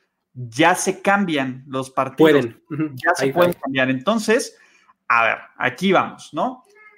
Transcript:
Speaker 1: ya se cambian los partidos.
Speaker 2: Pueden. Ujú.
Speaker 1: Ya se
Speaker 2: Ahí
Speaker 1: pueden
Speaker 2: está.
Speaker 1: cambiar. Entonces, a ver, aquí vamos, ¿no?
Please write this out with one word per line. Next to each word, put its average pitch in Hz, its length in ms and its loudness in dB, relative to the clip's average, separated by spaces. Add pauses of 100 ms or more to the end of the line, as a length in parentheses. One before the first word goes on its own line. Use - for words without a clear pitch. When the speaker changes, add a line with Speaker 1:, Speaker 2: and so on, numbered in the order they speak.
(340)
Speaker 1:
ya 127 400 2
se - 260 -4
cambian 147 680 -2
los 131 240 -8
partidos. 135 400 2
Speaker 2:
Pueden. 127 400 0
Ujú. 147 240 -6
Speaker 1:
Ya 170 200 0
se - 100 -2
Speaker 2:
Ahí 135 80 -2
Speaker 1:
pueden 175 180 2
Speaker 2:
está. - 120 -10
Speaker 1:
cambiar. 135 280 -2
Entonces, 214 680 -2 (520)
a 117 160 4
ver, 107 140 0 (180)
aquí - 360 -2
vamos, 120 400 0
¿no? 214 300 -6 (360)